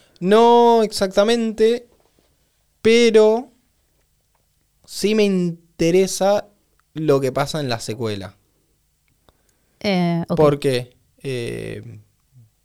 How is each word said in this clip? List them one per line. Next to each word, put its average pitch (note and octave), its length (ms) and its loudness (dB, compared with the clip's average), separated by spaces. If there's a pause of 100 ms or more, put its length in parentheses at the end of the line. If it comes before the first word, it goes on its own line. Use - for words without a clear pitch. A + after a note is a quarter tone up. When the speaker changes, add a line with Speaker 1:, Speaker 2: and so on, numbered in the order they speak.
(180)
Speaker 1:
No A#3 640 4
exactamente, A3 1040 -2 (960)
pero A3+ 680 4 (1300)
sí - 300 -4
me G#3+ 100 2
interesa F#3 1200 0 (460)
lo D3 260 0
que C3 100 -2
pasa C#3+ 300 -4
en C#3 80 -6
la A#2 100 -4
secuela. G#2+ 580 -10 (1400)
Speaker 2:
Eh, F3 480 -2
ok. F3 80 -4
Speaker 1:
Porque, C#3+ 600 0 (260)
eh, A2+ 760 -10 (680)